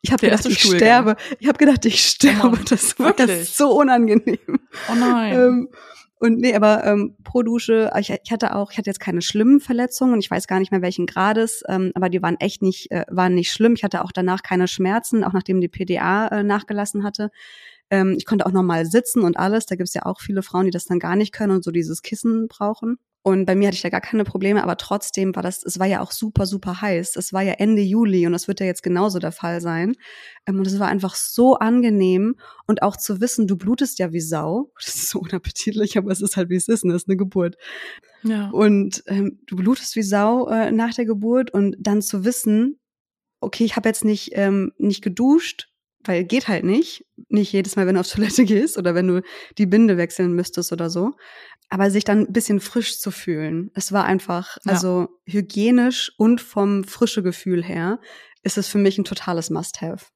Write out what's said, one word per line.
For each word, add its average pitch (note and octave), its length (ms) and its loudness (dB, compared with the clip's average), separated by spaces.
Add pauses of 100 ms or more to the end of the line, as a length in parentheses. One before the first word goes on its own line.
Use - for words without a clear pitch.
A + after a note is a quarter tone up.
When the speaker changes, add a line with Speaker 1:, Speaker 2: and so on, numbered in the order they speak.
Speaker 1:
Ich - 100 -4
hab C4 100 2
Speaker 2:
Der A3 100 6
Speaker 1:
gedacht, G#3+ 160 2
Speaker 2:
erste - 20 0
Speaker 1:
ich G#3+ 120 2
Speaker 2:
Stuhlgang. F#3 200 4
Speaker 1:
sterbe. A3 360 6 (220)
Ich B3 100 0
hab D4 100 2
gedacht, D4 260 6
ich - 180 2
sterbe. B3+ 440 4
Speaker 2:
Oh A#3 60 6
Mann. - 180 -2
Speaker 1:
Das - 280 0
war C4 100 4
Speaker 2:
Wirklich? G3+ 420 2
Speaker 1:
so C#4+ 280 4
unangenehm. A#3 600 4 (520)
Speaker 2:
Oh A#3 40 -2
nein. A#3 440 2
Speaker 1:
Ähm, B3 300 4 (500)
und A3+ 200 4
nee, A#3+ 160 2
aber, G#3+ 320 4
ähm, G#3 380 0
pro B3 180 0
Dusche, A3+ 560 0
ich, G#3 120 -4
ich - 220 -6
hatte A3+ 220 -2
auch, G3+ 160 -4
ich - 80 -8
hatte G#3 100 -6
jetzt G3 120 -6
keine F3 200 -4
schlimmen A#3+ 400 4
Verletzungen B3 540 0
und G#3+ 60 2
ich - 100 -6
weiß F3+ 160 -4
gar F#3+ 140 0
nicht F#3+ 100 -2
mehr, F#3+ 100 2
welchen F3+ 240 -2
Grades, G#3+ 640 -2
ähm, F#3 260 -2
aber F#3 140 -2
die F3+ 140 -2
waren E3+ 180 0
echt - 220 -4
nicht, - 280 -2
äh, E3+ 200 -4
waren F3+ 240 2
nicht F3 180 0
schlimm. A#3 220 4
Ich A3 100 -6
hatte F#3+ 180 -4
auch F#3 100 -8
danach F#3 300 -2
keine F#3 260 0
Schmerzen, G#3 560 0
auch F#3 100 -2
nachdem F#3 260 0
die E3+ 80 0
P - 160 -8
D F3+ 140 -2
A, G3+ 300 0
äh, G#3 140 -2
nachgelassen G3+ 640 -4
hatte. G#3 260 -6 (600)
Ähm, F#3+ 260 2
ich - 80 -6
konnte G3+ 220 0
auch F#3 60 -2
normal F3 340 2
sitzen A3+ 380 2
und E3+ 120 2
alles. G#3 300 0
Da - 100 -6
gibt's F3+ 160 -6
ja - 140 -6
auch F#3 140 -6
viele G3 220 -4
Frauen, F#3 220 -2
die F#3+ 60 2
das F3 160 -6
dann F3 120 0
gar F3 180 -2
nicht G#3 160 0
können G3+ 240 0
und F3+ 80 0
so F3 60 -4
dieses E3 300 -4
Kissen A3+ 480 -4
brauchen. A3+ 500 -6 (260)
Und F#3+ 220 2
bei F#3 80 2
mir G3+ 140 4
hatte F#3 80 -2
ich - 60 -10
da F#3 60 -4
gar F#3 120 -2
keine G#3+ 240 -2
Probleme, G3 400 0
aber F3 120 -2
trotzdem F#3+ 600 -4
war F#3 80 -8
das, F3+ 180 -6
es F3+ 160 -8
war F#3+ 80 0
ja G3 140 -2
auch - 100 -8
super, G#3+ 340 -2
super F#3 360 -6
heiß. F#3 340 -2
Es - 180 -8
war F#3+ 100 -2
ja G3 100 0
Ende G#3+ 300 2
Juli G3 440 2
und F3 60 0
das E3+ 160 -4
wird - 100 -4
ja F#3+ 80 -2
jetzt F3 160 -4
genauso F3+ 380 0
der E3+ 100 -6
Fall E3+ 300 -6
sein. E3+ 340 -2 (500)
Ähm, F#3+ 140 -2
und F#3+ 80 0
es G3 140 -2
war G3+ 80 0
einfach F#3+ 260 -4
so B3 400 2
angenehm A3 800 2 (320)
und G#3+ 160 0
auch G3+ 140 0
zu G3 240 -6
wissen, A3+ 260 0
du F#3 100 0
blutest A#3 440 -2
ja F3 120 -2
wie E3+ 80 -2
Sau. D#3+ 540 -4
<laughs> - 100 -18
Das - 120 -10
ist - 140 -6
so - 100 -4
unappetitlich, G3+ 760 -4
aber G3 140 -2
es F#3 100 -2
ist G3+ 160 -4
halt, F3+ 140 -2
wie F3+ 60 0
es F3 100 -2
ist, A3+ 180 0
ne? F3+ 100 2
Das F3 80 -2
ist - 60 -10
eine F#3+ 80 2
Geburt. F3+ 400 -2 (680)
Speaker 2:
Ja. G#3 260 -2
Speaker 1:
Und, G3+ 560 2
ähm, G3 400 -2
du - 80 -10
blutest F#3+ 400 0
wie A3+ 80 -2
Sau, G#3 460 0
äh, A3+ 240 0
nach A3+ 220 0
der B3 120 -2
Geburt A3+ 480 0
und G3+ 240 2
dann G#3 240 0
zu F#3+ 220 -4
wissen, A#3 560 0 (600)
okay, - 240 -2
ich G#3+ 120 -2
hab A3+ 100 -2
jetzt A3 180 -2
nicht, G#3+ 300 -2
ähm, G3 440 0
nicht G3+ 240 0
geduscht, C4 680 0 (360)
weil F3+ 200 0
geht A#3 240 -2
halt F#3+ 160 -2
nicht. A#3 420 0 (220)
Nicht G#3 240 0
jedes G3 240 -2
Mal, F#3+ 100 2
wenn F#3+ 80 2
du F3+ 60 2
auf F3+ 100 -4
Toilette G3+ 340 2
<laughs> - 0 -
gehst A3 340 2
oder F3 180 0
wenn F#3 100 2
du F3+ 160 0 (360)
die G#3 80 4
Binde G#3 300 6
wechseln F3 360 -2
müsstest F3 400 -4
oder E3+ 180 -4
so. F#3 220 -2 (560)
Aber G3 220 0
sich G#3 140 0
dann G#3+ 220 2
ein F#3+ 60 -10
bisschen G#3 280 0
frisch - 380 -6
zu - 120 -8
fühlen. D#3+ 640 -6
Es - 180 -8
war G3 120 0
einfach, F#3 600 -4
Speaker 2:
Ja. G3 80 0
Speaker 1:
also F3+ 360 0 (180)
hygienisch A3 920 0
und A3+ 240 4
vom G3+ 420 -2
frische - 380 -2
Gefühl F3 420 -2
her F3+ 340 -4 (440)
ist G#3 160 -2
es G3 100 -4
für - 100 -4
mich G3 200 2
ein G3 60 -2
totales E3+ 440 -6
Must-have. E3 680 -8